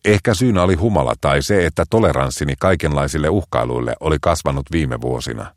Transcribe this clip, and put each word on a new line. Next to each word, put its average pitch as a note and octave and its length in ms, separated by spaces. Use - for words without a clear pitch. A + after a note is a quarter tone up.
Ehkä G#2 280
syynä G2+ 300
oli F#2+ 120
humala D#2 460
tai C#2+ 200
se, F#2+ 240
että E2 240
toleranssini C#2+ 720
kaikenlaisille D2+ 680
uhkailuille B1 720
oli D#2 220
kasvanut C#2+ 500
viime C2 300
vuosina. B1 560